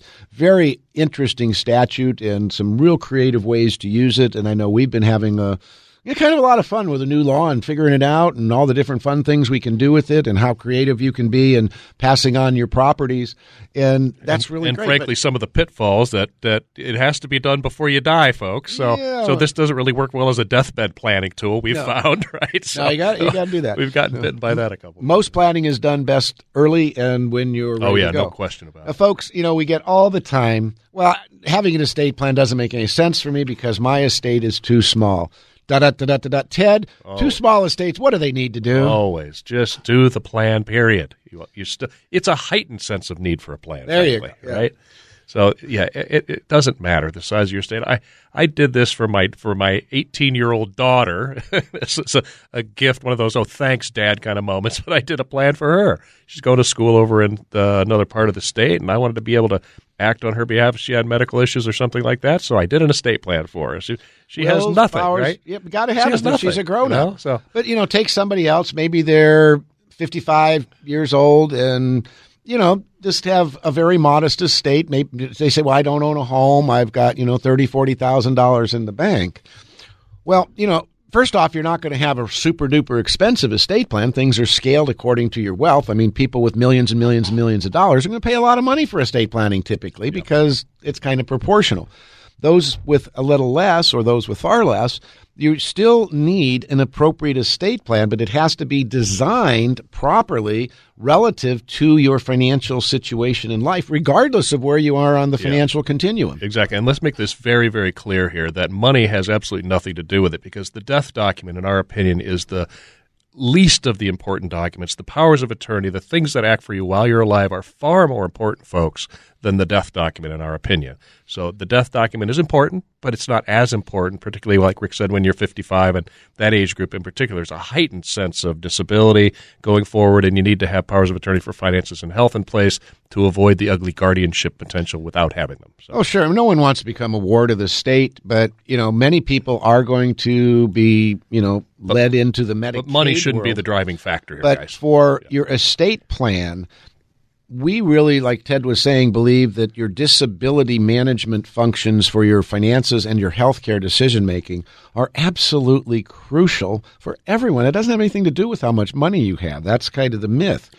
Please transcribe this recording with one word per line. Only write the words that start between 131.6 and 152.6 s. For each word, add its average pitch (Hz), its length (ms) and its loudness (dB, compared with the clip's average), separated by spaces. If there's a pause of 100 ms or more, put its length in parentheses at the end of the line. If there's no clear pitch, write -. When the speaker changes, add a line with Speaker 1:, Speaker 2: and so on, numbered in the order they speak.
Speaker 2:
and 85 120 -12
health 117 220 2
in 107 100 -6
place 101 340 2 (320)
to 98 160 2
avoid 98 320 4
the 104 100 -2
ugly 92 220 -2
guardianship 90 680 0
potential 85 460 -8
without 82 300 -2
having 73 260 -6
them. - 120 -20 (120)
So. - 100 -16
Speaker 1:
Oh, 240 100 0
sure. 180 260 0
No 226 140 2
one 190 160 4
wants 139 200 2
to - 60 -14
become 117 280 -6
a 107 60 -2
ward 117 320 2
of 104 80 -2
the 101 80 -2
state, 131 580 0
but, 110 260 0 (140)
you 127 100 -4
know, 113 160 0
many 139 300 2
people 131 400 -2
are 117 220 4
going 123 320 0
to 120 540 2
be, 110 500 2 (100)
you 113 120 0
know, 101 220 -2 (140)
Speaker 2:
But, - 160 -6
Speaker 1:
led 120 220 2
into 123 280 0
the 107 120 -4
Medicaid 117 180 -6
Speaker 2:
but 127 140 -10
money 143 260 0
shouldn't 113 300 -2
be 117 80 -2
Speaker 1:
world. 101 60 -6
Speaker 2:
the 101 60 -6
driving 95 340 -4
factor 82 360 -8
here, 73 80 -14
Speaker 1:
But 143 200 2
Speaker 2:
guys. - 120 -16
Speaker 1:
for 147 520 4
Speaker 2:
Yeah. - 40 -20
Speaker 1:
your 143 180 -2
estate 165 600 0
plan, 90 600 -4 (800)
we 151 300 -2
really, 151 400 4
like 123 240 -2
Ted 135 220 -2
was 123 160 0
saying, 131 320 4
believe 120 420 2
that 113 220 -4
your 113 100 -4
disability 127 920 0
management 113 680 0
functions 110 580 0
for 107 200 2
your 104 180 4
finances 113 640 0